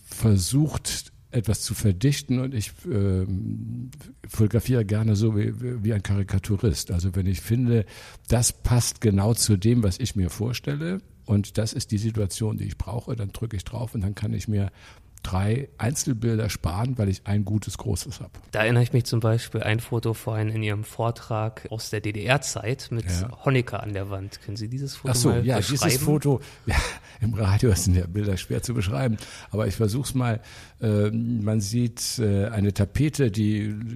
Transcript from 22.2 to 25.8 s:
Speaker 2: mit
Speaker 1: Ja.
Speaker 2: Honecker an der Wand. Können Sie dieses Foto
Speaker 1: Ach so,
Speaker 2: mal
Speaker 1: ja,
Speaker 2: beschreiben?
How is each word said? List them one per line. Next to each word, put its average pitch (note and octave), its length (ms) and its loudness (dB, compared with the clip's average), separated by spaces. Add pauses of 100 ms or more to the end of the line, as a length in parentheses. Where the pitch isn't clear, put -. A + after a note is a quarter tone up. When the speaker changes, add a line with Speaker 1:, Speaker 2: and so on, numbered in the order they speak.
Speaker 2:
mit A2+ 140 -4
Speaker 1:
Ja. F2+ 380 -4
Speaker 2:
Honecker B2+ 380 2
an G#2 120 -6
der G2 160 -6
Wand. G2 320 -10
Können G2+ 140 -10
Sie A2+ 120 -8
dieses C3+ 260 -8
Foto - 160 -6
Speaker 1:
Ach A#2+ 60 4
so, B2 140 4
Speaker 2:
mal A#2 140 2
Speaker 1:
ja, B2 120 2
Speaker 2:
beschreiben? A2 260 0